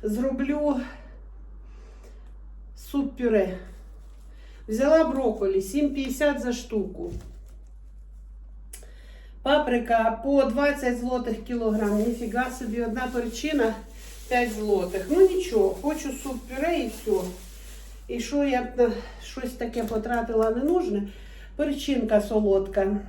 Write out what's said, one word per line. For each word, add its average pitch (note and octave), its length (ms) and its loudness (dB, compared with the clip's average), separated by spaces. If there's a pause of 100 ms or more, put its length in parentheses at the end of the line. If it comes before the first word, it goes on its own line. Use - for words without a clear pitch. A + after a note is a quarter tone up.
Зроблю C4+ 760 0 (2000)
Суп-пюре. A3 680 2 (1080)
Взяла C#4+ 360 6
брокколі, G#3+ 580 2
сім C#4+ 320 0
п'ятдесят C4+ 480 2
за B3 120 0
штуку. F3+ 580 -4 (2250)
Паприка A#3 840 4
по C#4 200 6
двадцять B3+ 560 2
злотих A#3+ 440 -2
кілограм. G#3+ 540 2
Ніфіга A#3 540 0
собі, A#3 320 -4
одна A#3 300 -2
перчина A#3 600 0 (560)
п'ять A#3+ 220 2
злотих. G3 580 0
Ну F#4 180 8
нічого, A#3 420 4 (120)
хочу D4 280 -2
суп-пюре C4+ 680 -2
і B3 100 0
все. G#3+ 300 0 (920)
І A#3+ 120 -4
що C#4+ 240 0
я B3 200 2
б A#3+ 40 -6 (100)
на A#3 140 6 (320)
щось - 300 -8
таке A#3 300 -4
потратила A3 680 2
ненужне? B3 560 2 (480)
Перчинка A#3+ 680 2
солодка. G3+ 760 2 (120)